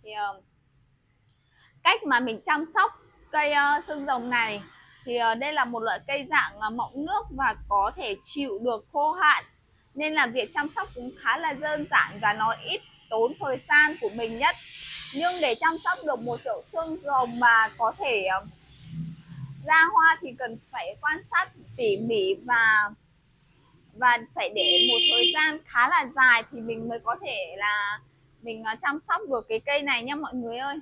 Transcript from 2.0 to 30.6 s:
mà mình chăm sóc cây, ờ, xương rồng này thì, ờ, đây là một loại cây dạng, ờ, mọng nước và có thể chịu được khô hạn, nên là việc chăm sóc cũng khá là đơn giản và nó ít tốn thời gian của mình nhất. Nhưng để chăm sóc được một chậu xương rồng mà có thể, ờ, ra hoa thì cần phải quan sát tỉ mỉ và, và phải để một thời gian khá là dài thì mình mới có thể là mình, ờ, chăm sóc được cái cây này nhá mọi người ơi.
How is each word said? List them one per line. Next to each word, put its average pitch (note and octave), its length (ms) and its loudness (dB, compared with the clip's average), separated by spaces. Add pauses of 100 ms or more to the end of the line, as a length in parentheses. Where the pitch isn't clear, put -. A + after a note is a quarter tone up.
mà C4 180 2
mình A#3 260 -4
chăm D4+ 180 0 (100)
sóc G4+ 180 4 (380)
cây, D4+ 220 0
ờ, C#4+ 340 2
xương D4 200 -8
rồng B3 240 -4
này A3 320 -2 (420)
thì, A#3+ 120 -4
ờ, A3+ 180 2
đây C#4 180 -4
là C#4+ 120 2
một A#3 160 -6
loại A3 260 -2
cây C#4 240 -4
dạng, G#3+ 300 0
ờ, G#3+ 100 -2
mọng A#3 240 -6
nước F4+ 360 -4
và C4 260 -2 (120)
có G3+ 280 2
thể G#3+ 260 -6
chịu C4 360 -8
được A3+ 340 -4
khô D4+ 200 0
hạn, D4+ 320 2 (500)
nên D#4 200 -2
là C#4+ 120 4
việc A#3+ 280 -4
chăm D4 140 -2
sóc F#4+ 260 -6
cũng B3 240 -10
khá A#3+ 200 0
là D#4+ 140 -2
đơn D4 380 -4
giản G#3 320 2
và G#3 100 4
nó A3 220 0 (160)
ít G4 100 -6 (300)
tốn A3+ 300 0
thời C4 280 -4
gian D4+ 320 4
của G#4+ 140 -4
mình A3+ 240 -6
nhất. D#4 180 2 (580)
Nhưng E4+ 180 0 (100)
để B3 180 2
chăm D#4+ 180 2
sóc F4+ 280 -2
được A#3+ 200 -2
một A#3 180 -4
chậu G#3+ 280 -6
xương D#4+ 300 -4
rồng B3+ 380 0
mà A3+ 280 6 (100)
có A3+ 200 2
thể, A3+ 260 -2
ờ, F#3+ 200 -2 (1200)
ra D#4+ 260 8
hoa E4 280 6
thì D#4+ 80 -10 (100)
cần A3+ 200 -8 (120)
phải G3+ 300 -10
quan D#4 300 -4
sát F#4 200 0 (260)
tỉ G3+ 200 2
mỉ G#3 380 0
và, A3 560 2 (1040)
và A#3+ 240 4 (160)
phải G3 200 -2
để G#3 340 6
một A#3+ 100 4 (140)
thời F4 220 4
gian D#4 300 2
khá B3+ 240 2
là D#4 180 2 (100)
dài A#3+ 360 6
thì A#3 80 -10
mình A3+ 280 -6
mới A#3 120 -6
có A#3 200 -2
thể G3 360 -6
là G#3 440 -2 (420)
mình, A3+ 220 -10
ờ, A3 180 -4
chăm D4 160 -2 (100)
sóc F#4 200 -2
được A#3+ 200 -2
cái A3 120 -2
cây C#4+ 220 0
này C4 200 0
nhá C4+ 120 -6
mọi D4 200 -8
người A#3 240 -6
ơi. C#4 240 -6